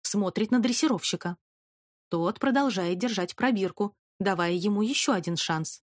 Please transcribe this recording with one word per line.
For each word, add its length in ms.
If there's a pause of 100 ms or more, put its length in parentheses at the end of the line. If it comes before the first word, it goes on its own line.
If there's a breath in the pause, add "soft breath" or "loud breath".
Смотрит 480
на 100
дрессировщика. 760 (720)
Тот 300
продолжает 580
держать 380
пробирку, 600 (240)
давая 340
ему 280
ещё 300
один 240
шанс. 540